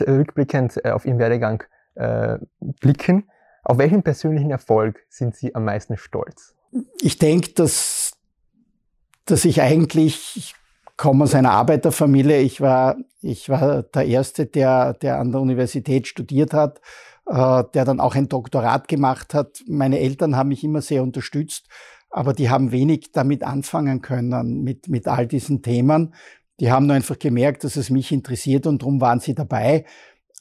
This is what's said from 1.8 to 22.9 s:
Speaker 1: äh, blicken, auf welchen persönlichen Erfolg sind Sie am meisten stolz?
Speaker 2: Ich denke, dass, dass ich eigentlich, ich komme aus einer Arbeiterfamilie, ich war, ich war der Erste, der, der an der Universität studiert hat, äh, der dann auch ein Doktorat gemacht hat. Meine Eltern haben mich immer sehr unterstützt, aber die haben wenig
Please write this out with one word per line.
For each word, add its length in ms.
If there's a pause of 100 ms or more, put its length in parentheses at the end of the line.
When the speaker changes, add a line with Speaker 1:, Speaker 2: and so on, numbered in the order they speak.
Speaker 1:
äh, 420 (420)
blicken, 500 (340)
auf 160
welchen 240
persönlichen 480
Erfolg 480 (100)
sind 260
Sie 200
am 100
meisten 320
stolz? 580 (460)
Speaker 2:
Ich 160
denke, 360
dass, 600 (1120)
dass 180
ich 200
eigentlich, 720
ich 200 (420)
komme 260
aus 100
einer 180
Arbeiterfamilie, 880
ich 200
war, 340 (260)
ich 280
war 320
der 240
Erste, 400
der, 480
der 240
an 140
der 100
Universität 640
studiert 460
hat, 260 (460)
äh, 380 (100)
der 120
dann 140
auch 140
ein 160
Doktorat 580
gemacht 460
hat. 320
Meine 340
Eltern 360
haben 140
mich 140
immer 180
sehr 200
unterstützt, 640 (480)
aber 180
die 180
haben 200
wenig 400